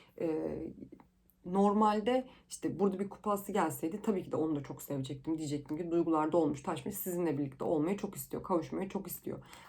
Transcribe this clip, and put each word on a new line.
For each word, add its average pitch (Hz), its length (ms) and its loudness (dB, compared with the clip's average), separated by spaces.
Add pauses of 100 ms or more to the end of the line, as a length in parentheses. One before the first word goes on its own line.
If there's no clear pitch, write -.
(200)
e, 156 380 -2 (840)
normalde 214 840 4 (200)
işte 156 320 -4
burada 196 180 4
bir 196 100 -4
kupası 202 440 -4
gelseydi 165 500 0
tabii 190 220 2
ki 131 80 -6
de - 40 -2
onu 156 200 2
da 139 60 -2
çok - 200 -10
sevecektim. 143 560 -4
Diyecektim 147 380 -4
ki 170 140 -4
duygularda 160 460 4
olmuş, 147 260 4
taşmış, 190 320 -4
sizinle 175 440 -2
birlikte 143 260 -4
olmayı 170 320 2
çok 196 180 -6
istiyor, - 280 -8
kavuşmayı 170 460 -2
çok - 180 -6
istiyor. - 320 -8 (300)